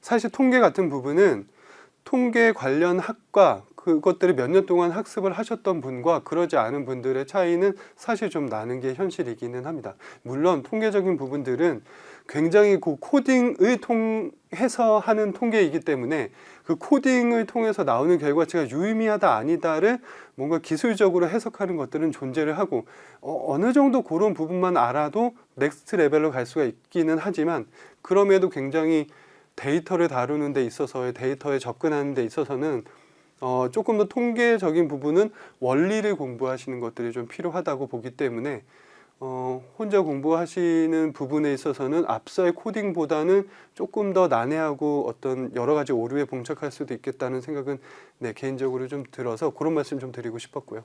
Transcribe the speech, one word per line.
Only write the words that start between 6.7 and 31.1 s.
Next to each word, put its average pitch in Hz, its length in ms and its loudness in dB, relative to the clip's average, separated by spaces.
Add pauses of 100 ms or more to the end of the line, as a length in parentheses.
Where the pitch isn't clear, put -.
분들의 131 420 -4
차이는 185 480 2 (200)
사실 220 340 -4
좀 151 160 -4
나는 117 340 -6
게 131 140 -4
현실이기는 127 720 -6
합니다. 135 300 -10 (260)
물론 143 420 0
통계적인 202 540 0
부분들은 135 680 -2 (440)
굉장히 190 520 4
그 156 200 -2
코딩을 247 840 2
통해서 220 1160 0
하는 214 340 2
통계이기 202 480 2
때문에 135 500 -2 (320)
그 165 120 -2
코딩을 240 680 2
통해서 220 380 -2
나오는 143 340 2
결과치가 151 520 0
유의미하다 208 680 2
아니다를 170 640 0 (360)
뭔가 151 240 -2
기술적으로 185 680 2
해석하는 196 480 -4
것들은 151 360 -2
존재를 147 460 -4
하고, 147 280 -2 (360)
어, 151 280 -6
어느 185 240 2
정도 269 280 4
그런 185 320 0
부분만 175 440 0
알아도 151 580 0 (200)
넥스트 147 420 -4
레벨로 151 340 4
갈 127 140 -4
수가 147 180 -2
있기는 160 560 -2
하지만, 160 480 -2 (340)
그럼에도 190 480 4
굉장히 151 580 0 (480)
데이터를 170 520 0
다루는 143 460 -2
데 135 100 0
있어서의, 127 500 -4